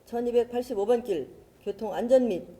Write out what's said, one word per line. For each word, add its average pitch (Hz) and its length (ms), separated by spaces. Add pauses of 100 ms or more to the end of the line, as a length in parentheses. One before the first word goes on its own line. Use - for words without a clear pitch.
천이백팔십오 240 800
번 233 180
길 175 260 (340)
교통 202 300
안전 240 340
및 180 160 (160)